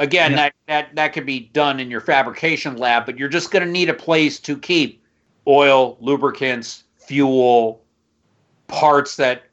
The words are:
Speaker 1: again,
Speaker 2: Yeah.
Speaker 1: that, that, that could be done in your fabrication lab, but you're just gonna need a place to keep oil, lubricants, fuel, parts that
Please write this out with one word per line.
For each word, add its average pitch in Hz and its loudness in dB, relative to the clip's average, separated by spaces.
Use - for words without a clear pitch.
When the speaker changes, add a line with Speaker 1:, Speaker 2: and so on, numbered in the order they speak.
Speaker 1:
again, 151 2
Speaker 2:
Yeah. 139 2
Speaker 1:
that, 147 0
that, 151 -4
that 151 0
could 143 -8
be 127 -8
done 143 0
in 127 -8
your 113 -6
fabrication 139 -2
lab, 120 0
but 123 -10
you're 139 -6
just 170 -4
gonna 180 0
need 175 -2
a 156 -2
place 160 -2
to 147 -8
keep 151 -2
oil, 139 4
lubricants, 127 -4
fuel, 123 2
parts 143 0
that 127 -2